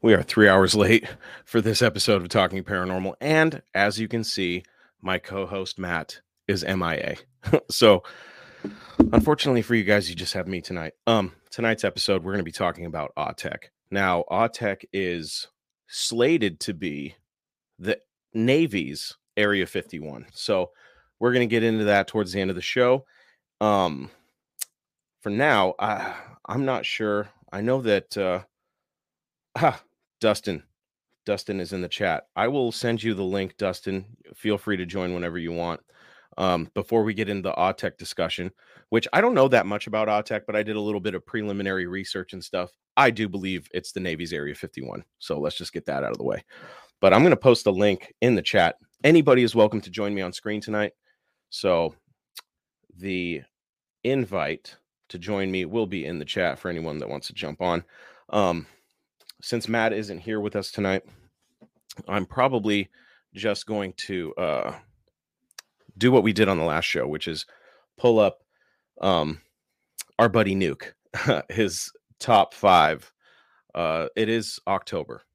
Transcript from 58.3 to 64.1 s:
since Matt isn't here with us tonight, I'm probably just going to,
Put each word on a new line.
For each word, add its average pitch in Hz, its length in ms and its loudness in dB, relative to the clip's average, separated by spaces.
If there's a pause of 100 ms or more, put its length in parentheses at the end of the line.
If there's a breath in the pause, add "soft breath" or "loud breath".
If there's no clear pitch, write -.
since 117 260 -6
Matt 113 240 0
isn't 101 280 -6
here 107 200 -6
with 104 160 -6
us 98 140 -4
tonight, 98 320 -2 (1080 soft breath)
I'm 95 200 -4
probably 107 600 0 (440 soft breath)
just 101 320 -4
going 101 280 -6
to, 90 420 -8